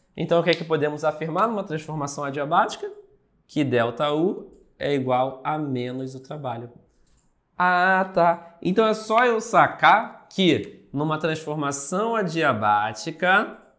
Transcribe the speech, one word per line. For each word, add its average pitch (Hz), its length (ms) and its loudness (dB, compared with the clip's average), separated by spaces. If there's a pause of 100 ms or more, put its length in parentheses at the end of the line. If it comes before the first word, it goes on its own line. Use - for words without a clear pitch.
(160)
Então, 170 240 2
o - 20 2
que 175 80 2
é 165 40 2
que 170 100 -4
podemos 151 400 -2
afirmar 160 420 -2
numa 220 160 -4
transformação 151 640 -8
adiabática? 151 680 -2 (560)
Que - 160 -2
delta 120 500 0
U 160 380 -2 (280)
é 139 160 -2
igual 131 500 0
a 151 120 -2
menos 131 580 -6
o 131 60 -16
trabalho. 123 520 -10 (840)
Ah, 185 560 2
tá. 170 480 2
Então, 190 260 2
é 214 80 2
só 220 300 2
eu 233 160 2
sacar 214 880 4
que 156 640 0
numa 151 260 -2
transformação 156 960 -4
adiabática 156 1400 0 (200)